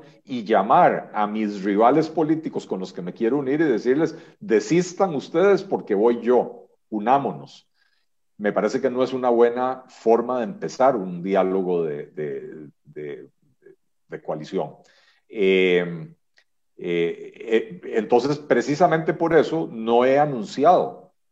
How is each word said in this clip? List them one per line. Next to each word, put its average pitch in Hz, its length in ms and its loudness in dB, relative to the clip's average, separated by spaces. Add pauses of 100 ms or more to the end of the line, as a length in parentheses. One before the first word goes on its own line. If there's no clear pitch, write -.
(240)
y 123 200 -8
llamar 107 720 4
a 107 120 -2
mis 104 380 -4
rivales 120 460 4
políticos 151 580 -4
con 98 120 -6
los 92 140 -10
que 92 80 -12
me 87 120 -10
quiero 113 240 0
unir 143 240 -2
y 170 40 2
decirles, 131 500 0 (240)
"Desistan 160 760 0
ustedes 180 480 2
porque - 320 -4
voy 113 260 2
yo, - 460 0 (220)
unámonos". 110 800 -2 (680)
Me 104 140 -2
parece 104 300 -2
que 131 80 0
no 127 140 0
es 131 100 -2
una 127 160 0
buena 120 580 2
forma 117 520 2
de 113 60 -2
empezar 127 500 0
un 90 260 -6
diálogo 92 600 0
de, 73 240 -8
de, 76 600 -10 (160)
de, 71 440 -14 (800)
de 80 160 -14
coalición. 78 540 -8 (560)
Eh, 90 800 0 (640)
eh, 85 580 -4
eh, - 460 -4 (140)
entonces, 123 420 0
precisamente 160 760 0
por 165 220 -2
eso, 160 360 2
no 117 340 2
he 135 140 4
anunciado 143 960 0 (180)